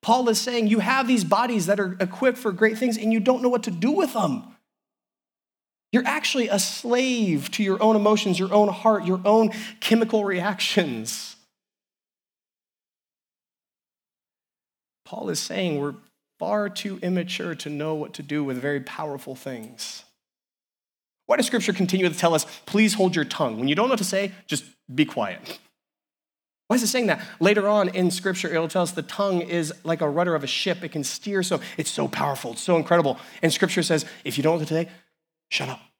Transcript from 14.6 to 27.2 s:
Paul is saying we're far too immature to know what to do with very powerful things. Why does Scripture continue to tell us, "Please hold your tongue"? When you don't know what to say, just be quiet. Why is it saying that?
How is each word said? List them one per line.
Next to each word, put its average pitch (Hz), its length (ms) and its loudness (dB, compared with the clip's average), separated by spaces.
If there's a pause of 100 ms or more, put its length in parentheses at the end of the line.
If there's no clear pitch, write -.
Paul - 240 -10
is 160 120 -4
saying 175 380 -2
we're 143 180 -4 (420)
far 208 300 -2
too 196 340 -8
immature 180 540 -4
to - 120 -12
know 151 260 -4
what 151 200 -8
to - 80 -12
do 147 220 -2
with 131 140 -4
very 143 200 -2
powerful 135 560 -10
things. 123 680 -12 (1200)
Why - 100 4
does 277 100 2
Scripture 220 260 0
continue 185 360 2
to 160 60 -2
tell 170 180 2
us, 156 140 2 (180)
"Please 214 300 2
hold 190 220 2
your 202 80 2
tongue"? 117 340 -2
When 127 80 -2
you 143 80 2
don't 214 140 2
know 214 60 2
what 220 40 -2
to 202 60 -2
say, 190 260 -2 (160)
just - 180 -4 (300)
be 147 100 4
quiet. 101 540 -6 (1120)
Why 226 80 2
is 247 80 2
it 208 40 0
saying 247 180 0
that? 165 200 0 (140)